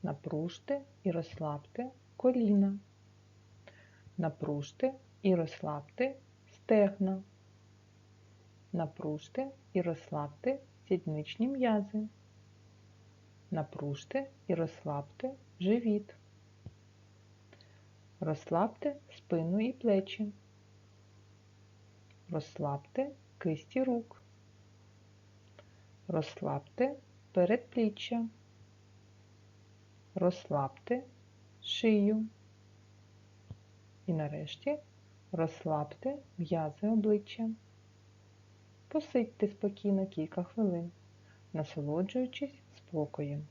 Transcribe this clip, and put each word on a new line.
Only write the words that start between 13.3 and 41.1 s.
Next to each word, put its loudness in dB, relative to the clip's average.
Напружте -4
і 2
розслабте -4
живіт. 2
Розслабте 0
спину 0
і 0
плечі. 0
Розслабте -4
кисті -2
рук. -2
Розслабте -2
передпліччя. 0
Розслабте 0
шию. 4
І 0
нарешті -4
розслабте -2
м'язи 0
обличчя. 2
Посидьте 0
спокійно 0
кілька -4
хвилин, 0